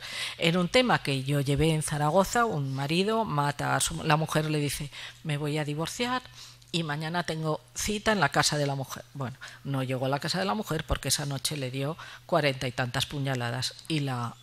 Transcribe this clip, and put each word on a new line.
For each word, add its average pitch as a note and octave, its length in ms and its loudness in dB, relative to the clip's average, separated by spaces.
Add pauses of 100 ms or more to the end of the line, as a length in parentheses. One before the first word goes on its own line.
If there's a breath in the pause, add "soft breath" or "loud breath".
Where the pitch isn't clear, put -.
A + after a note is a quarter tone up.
(380 loud breath)
en E3 180 4
un F3 140 2
tema A#3+ 320 6
que C3+ 220 -2
yo C#3+ 180 0
llevé C#3+ 300 4
en D#3 100 2
Zaragoza, E3+ 640 2
un C#3 300 -2
marido F#3 500 0
mata C#3+ 500 0
a C3+ 40 2
su, E3 240 -2
la D#3 140 4
mujer, D#3 340 0
le D3+ 80 2
dice, C#3+ 320 -2 (320 loud breath)
"Me D3 140 -2
voy D3 200 -2
a D3+ 80 -2
divorciar", A#3+ 560 -2 (500 loud breath)
y E3+ 120 0
mañana D#3+ 400 -2
tengo D#3+ 380 -2 (120)
cita G#3+ 380 0
en G3+ 80 2
la C#3+ 100 6
casa D3 300 4
de C#3+ 80 2
la C#3 80 0
mujer. - 280 -8 (120)
Bueno, C3+ 200 -6 (280 loud breath)
no C#3 180 -2
llegó C3 240 -2
a C3 40 2
la C#3 100 2
casa D#3+ 180 -2
de F#3+ 80 0
la G3+ 80 0
mujer D#3+ 320 -2
porque C#3 220 -2
esa C#3+ 180 0
noche C#3 320 -4
le C3 140 -4
dio C#3 260 -4 (300 loud breath)
cuarenta C#3 400 2
y A#2+ 40 -4
tantas C3 360 -2
puñaladas B2+ 680 -2 (140)
y D#3 140 0
la, B2 420 -2